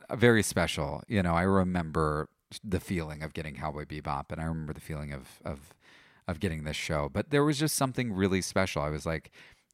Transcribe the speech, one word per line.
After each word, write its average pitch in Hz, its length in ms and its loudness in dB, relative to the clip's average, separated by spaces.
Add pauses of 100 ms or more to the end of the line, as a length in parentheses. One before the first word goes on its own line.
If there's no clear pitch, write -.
(140)
very 110 300 8
special. 76 640 0
You 98 160 2
know, 85 120 2
I 85 80 4
remember 82 840 2 (340)
the 90 160 -2
feeling 78 440 -4
of 78 100 -8
getting 78 220 -8
Cowboy 73 300 -6
Bebop, 73 460 -6
and 80 80 -6
I 80 60 -4
remember 80 280 -4
the - 80 -10
feeling 73 300 -8
of, 65 320 -14
of, 80 300 -10 (540)
of 82 120 -6
getting 80 240 -2
this 76 140 -4
show. 73 320 -2
But - 220 -4
there 143 120 4
was 147 160 2
just 151 160 0
something 123 380 0
really 95 280 4
special. 92 400 0
I 76 80 0
was, 76 160 -4
like, 80 260 -4 (420)